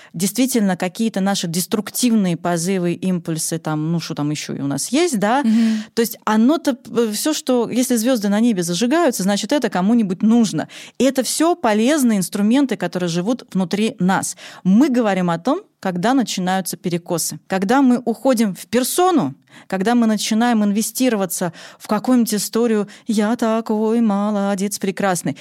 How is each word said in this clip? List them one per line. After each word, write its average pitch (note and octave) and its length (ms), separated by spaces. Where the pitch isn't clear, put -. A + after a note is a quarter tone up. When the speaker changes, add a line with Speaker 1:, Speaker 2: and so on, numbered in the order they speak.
Speaker 1:
действительно G3+ 640
какие-то G3 420
наши F#3+ 280
деструктивные G3 880
позывы, F3 560
импульсы, E3+ 680
там, D#3 320
ну, E3+ 80
что D#3+ 160
там D3 160
еще - 240
и C3 60
у C#3 60
нас C#3 260
есть, D4+ 260
да? A#3+ 240
Speaker 2:
Мгм. A3 400
Speaker 1:
То A3+ 80
есть - 240
оно-то, A#3+ 520
э, A3 220
все, D4+ 220
что, B3 360
если B3 280
звезды A3 320
на G3+ 100
небе A3 240
зажигаются, A#3 600
значит, G3+ 280
это C#4+ 180
кому-нибудь F#3+ 540
нужно. G#3+ 440
И A#3 40
это C4 180
все E4 340
полезные A#3+ 600
инструменты, G#3+ 600
которые F3 320
живут F3+ 340
внутри G3 460
нас. F3+ 380
Мы G#3+ 260
говорим G3 400
о E3+ 80
том, C#4+ 260
когда F#3 360
начинаются F#3+ 600
перекосы. E3+ 720
Когда G3 360
мы B3 200
уходим A3+ 520
в - 100
персону, B3+ 720
когда F#3+ 260
мы A#3 140
начинаем A3 560
инвестироваться G3+ 920
в - 80
какую-нибудь A3 460
историю G#3+ 540
«я G#3+ 280
такой A3+ 680
молодец, G3+ 760
прекрасный». F#3+ 600